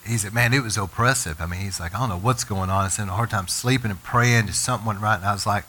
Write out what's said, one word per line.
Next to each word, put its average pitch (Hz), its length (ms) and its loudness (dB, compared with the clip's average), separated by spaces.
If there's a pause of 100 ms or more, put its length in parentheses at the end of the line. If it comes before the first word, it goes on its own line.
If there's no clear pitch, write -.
he 113 120 -2
said, 107 160 -4
"Man, 120 200 4
it 139 80 4
was 110 160 -4
oppressive." 101 600 0
I 85 60 -2
mean, 87 160 -4
he's 98 180 -6
like, 85 160 -6
"I 104 40 -2
don't 127 100 0
know 87 100 -2
what's 120 240 2
going 95 260 -2
on. 98 160 2
It's 95 120 -2
having 104 120 -4
a 92 60 -4
hard 113 140 0
time 95 180 -2
sleeping 123 420 0
and 92 140 -6
praying. 120 440 4
Just - 140 -2
something 113 240 -2
went 104 140 -2
right." 107 160 2
And 92 100 -6
I 101 60 4
was 98 160 -2
like, 101 220 0